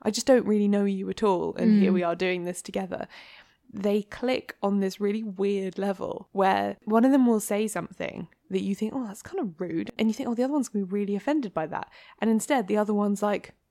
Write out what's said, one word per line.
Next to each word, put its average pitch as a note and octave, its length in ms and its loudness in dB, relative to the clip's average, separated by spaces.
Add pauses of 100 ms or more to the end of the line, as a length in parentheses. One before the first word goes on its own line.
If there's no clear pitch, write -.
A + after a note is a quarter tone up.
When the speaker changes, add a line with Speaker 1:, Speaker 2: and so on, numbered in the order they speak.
Speaker 1:
"I A3 80 0
just - 160 -4
don't B3 200 6
really G#3 200 2
know G3+ 180 2
you G3 260 -2
at - 120 -4
all, F3+ 320 2
and G#3+ 260 4
here F#3+ 120 4
Speaker 2:
Mm. - 20 4
Speaker 1:
we F3+ 80 2
are E3+ 140 0
doing F3+ 260 -2
this F3 180 -6
together," F#3+ 460 -8 (680)
they G#3 300 0
click - 600 -6
on G3+ 180 2
this F#3+ 200 -2
really G#3 220 -2
weird G3 560 -4
level - 540 -6
where G3+ 520 2
one A3+ 200 4
of C4 80 6
them C4 140 6
will A3+ 140 4
say G#3 260 -2
something - 600 -8 (220)
that F#3+ 120 -2
you G3 120 -2
think, A3 200 -4
"Oh, C4 100 -4
that's G3+ 180 -12
kind F#4+ 180 -8
of F#3 200 -6
rude." F3+ 380 -4
And A3 100 2
you G#3+ 60 0
think, C4 140 -6
"Oh, A#3 60 -4
the A#3+ 100 0
other C4+ 80 0
one's C#4+ 160 0
gonna G3+ 180 -2
be F3+ 60 -8
really G3+ 240 -2
offended C4+ 360 -2
by D#3+ 140 -2
that." - 240 -8 (300)
And A3 100 2
instead, A3+ 380 2
the G#3 80 0
other G#3 180 0
one's G#3 280 0
like, G#3 300 -2 (180)